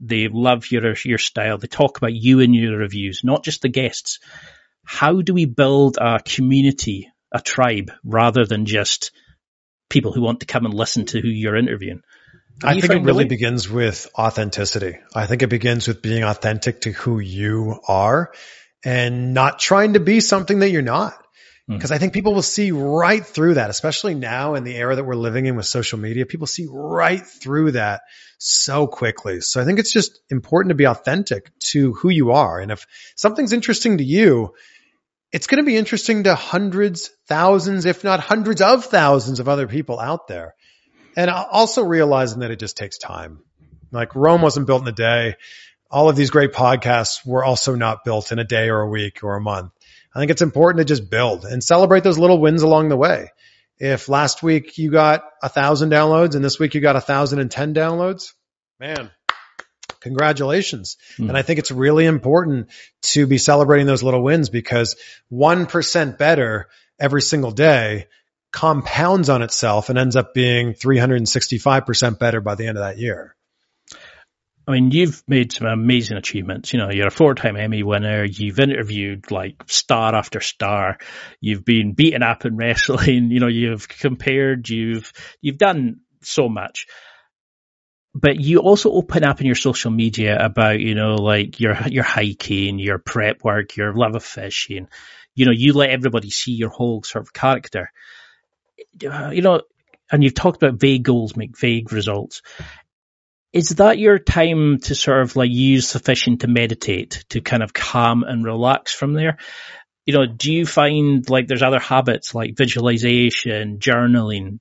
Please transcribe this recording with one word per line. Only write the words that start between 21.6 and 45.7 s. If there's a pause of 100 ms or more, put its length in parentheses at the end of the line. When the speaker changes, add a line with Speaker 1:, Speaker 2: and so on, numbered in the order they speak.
Speaker 1:
Mm.
Speaker 2:
'Cause
I
think
people
will
see
right
through
that,
especially
now
in
the
era
that
we're
living
in
with
social
media.
People
see
right
through
that (380)
so
quickly.
So
I
think
it's
just (120)
important
to
be
authentic
to
who
you
are.
And
if (300)
something's
interesting
to
you, (760)
it's
gonna
be
interesting
to
hundreds, (160)
thousands,
if
not
hundreds
of
thousands
of
other
people
out
there. (640)
And
a-,
also
realizing
that
it
just
takes
time. (500)
Like,
Rome
wasn't
built
in
a
day. (540)